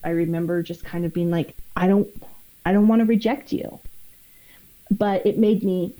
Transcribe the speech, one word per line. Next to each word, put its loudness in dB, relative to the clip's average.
I -4
remember -2
just -10
kind -6
of -4
being 0
like, -2
"I 2
don't, 4
I 2
don't 6
wanna 4
reject 0
you." -8
But 0
it 0
made 4
me -2